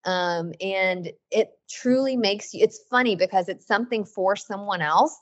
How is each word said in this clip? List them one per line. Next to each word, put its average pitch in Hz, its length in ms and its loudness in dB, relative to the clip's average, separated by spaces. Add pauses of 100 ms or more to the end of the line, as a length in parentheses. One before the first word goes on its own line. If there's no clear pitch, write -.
Um, 175 560 -2
and 185 520 -2 (180)
it 220 200 0 (200)
truly 262 460 0
makes 208 360 -2
you, 214 120 2
it's - 160 -2 (100)
funny 247 240 2
because 185 340 0
it's 180 160 -10
something 226 400 -2
for 190 300 0
someone 202 480 -6
else 175 400 2